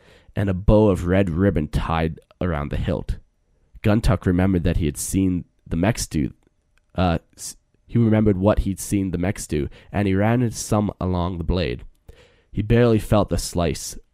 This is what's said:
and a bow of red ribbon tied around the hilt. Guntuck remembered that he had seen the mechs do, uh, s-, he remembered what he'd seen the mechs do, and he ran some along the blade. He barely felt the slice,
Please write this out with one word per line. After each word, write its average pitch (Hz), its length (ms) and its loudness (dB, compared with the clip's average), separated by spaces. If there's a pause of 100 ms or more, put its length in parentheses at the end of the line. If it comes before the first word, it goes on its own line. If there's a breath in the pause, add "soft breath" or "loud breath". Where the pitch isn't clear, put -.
(360 soft breath)
and 101 140 -2
a 95 40 -2
bow 104 360 4
of 87 180 0
red 95 220 2
ribbon 80 380 0
tied 82 520 -2 (220)
around 73 280 -4
the - 80 -6
hilt. - 400 -4 (640)
Guntuck 107 420 2
remembered 92 380 2
that 82 140 0
he 85 80 0
had 71 120 -2
seen 92 480 0 (220)
the - 100 -6
mechs 95 300 -2
do, 69 260 -4 (640)
uh, 87 220 0 (200)
s-, - 200 -14 (300)
he - 120 -4
remembered 107 380 4
what 98 220 2
he'd 98 200 -4
seen 98 320 -2
the 87 60 -4
mechs 90 300 -4
do, 76 220 -2 (220 soft breath)
and 101 160 0
he 95 80 2
ran 113 360 2
some 104 400 -2 (100)
along 90 360 -2
the 85 60 -6
blade. 82 400 -2 (680 soft breath)
He - 100 -4
barely 117 380 4
felt 104 300 0
the 85 80 -2
slice, - 600 -4 (160)